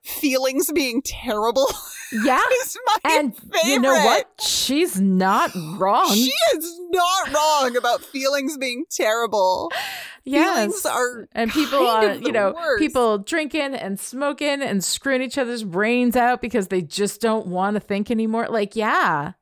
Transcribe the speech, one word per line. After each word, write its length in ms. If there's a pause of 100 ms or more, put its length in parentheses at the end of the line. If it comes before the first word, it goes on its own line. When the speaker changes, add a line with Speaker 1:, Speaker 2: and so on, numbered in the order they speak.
Speaker 1:
feelings 640
being 320
terrible 640 (240)
<laughs> 200
Speaker 2:
Yeah. 280 (220)
Speaker 1:
is 140 (100)
my 100 (200)
Speaker 2:
And 200
Speaker 1:
favorite. 280
Speaker 2:
you 160
know 140
what? 340 (100)
She's 640
not 500 (280)
wrong. 360
Speaker 1:
She 160 (240)
is 240 (120)
not 420
wrong 440
about 280
feelings 520
being 320
terrible. 840 (500)
Speaker 2:
Yes. 340
Speaker 1:
Feelings 300
are 460
Speaker 2:
And 180
people 300
Speaker 1:
kind 260
Speaker 2:
are, 60
Speaker 1:
of 60
Speaker 2:
you 80
Speaker 1:
the 60
Speaker 2:
know, 200
Speaker 1:
worst. 280
Speaker 2:
people 380
drinking 560
and 240
smoking 640
and 220
screwing 380
each 160
other's 260
brains 500
out 260
because 280
they 140
just 380
don't 280
wanna 320
think 300
anymore. 380
Like, 280
yeah. 640